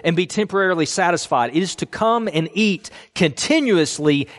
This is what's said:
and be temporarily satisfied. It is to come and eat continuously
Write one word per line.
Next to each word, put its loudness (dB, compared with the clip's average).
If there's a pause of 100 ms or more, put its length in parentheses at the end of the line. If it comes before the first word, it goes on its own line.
and 0
be 0
temporarily 0
satisfied. 0
It 2
is -4
to -8
come 0
and -2
eat 0 (260)
continuously 0 (100)